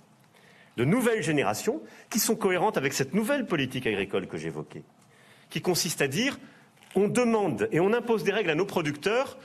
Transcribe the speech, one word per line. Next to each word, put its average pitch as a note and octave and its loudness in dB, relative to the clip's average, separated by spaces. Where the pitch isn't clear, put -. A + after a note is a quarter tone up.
de A#2+ 2
nouvelles A3 2
générations C#3 0
qui A3 -2
sont A3 2
cohérentes F#3+ 0
avec C#3 0
cette - -2
nouvelle A3+ 0
politique C3 -2
agricole G2 -2
que F2+ -8
j'évoquais, D#2 -8
qui E3 -6
consiste E3 0
à C#3+ 4
dire A3+ 0
on G#3 4
demande G#3 2
et D3+ 2
on G3 4
impose A#3 0
des F#3 2
règles G3 0
à D3+ 2
nos F3+ 2
producteurs G3+ -2